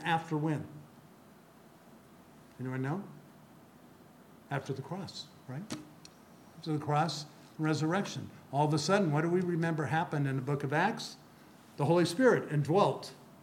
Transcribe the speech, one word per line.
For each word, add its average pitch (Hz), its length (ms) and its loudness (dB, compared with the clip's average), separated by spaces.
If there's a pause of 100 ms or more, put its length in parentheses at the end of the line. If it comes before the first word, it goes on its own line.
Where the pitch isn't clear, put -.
after 165 320 -2
when? 151 280 -2 (2000)
Anyone 131 220 -4
know? 160 220 -4 (1500)
After 139 240 -6
the 135 80 -8
cross, - 440 -12 (220)
right? 131 140 -10 (960)
After 160 160 -6
the 147 60 -2
cross, 151 480 0 (320)
resurrection. 156 680 0 (240)
All 143 140 2
of 151 80 2
a 156 60 2
sudden, 190 320 2
what 151 100 2
do 170 80 0
we 180 120 2
remember 165 440 0
happened 151 420 0
in 135 80 -2
the 135 60 -2
book 143 220 -2
of 143 100 -2
Acts? 185 440 0 (600)
The 143 80 0
Holy 170 200 6
Spirit 175 460 4
indwelt 151 640 2 (300)